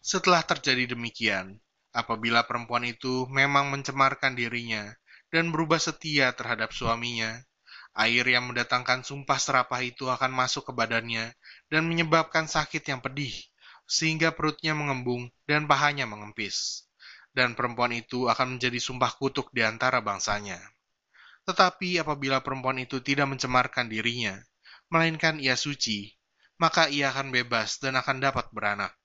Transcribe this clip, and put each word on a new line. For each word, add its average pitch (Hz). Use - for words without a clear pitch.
Setelah 180
terjadi 127
demikian, 107
apabila 117
perempuan 120
itu 127
memang 139
mencemarkan 135
dirinya 117
dan 165
berubah 160
setia 147
terhadap 110
suaminya, 117
air 117
yang 123
mendatangkan 123
sumpah 139
serapah 127
itu 123
akan 127
masuk 131
ke -
badannya 117
dan 156
menyebabkan 165
sakit 156
yang 131
pedih, 135
sehingga 160
perutnya 156
mengembung 123
dan 151
pahanya 143
mengempis. 104
Dan 123
perempuan 120
itu 123
akan 127
menjadi 123
sumpah 123
kutuk 135
di 117
antara 113
bangsanya. 101
Tetapi 180
apabila 139
perempuan 131
itu 131
tidak 139
mencemarkan 127
dirinya, 110
melainkan 160
ia 131
suci, 113
maka 165
ia 143
akan 135
bebas 120
dan 135
akan 131
dapat 131
beranak. 104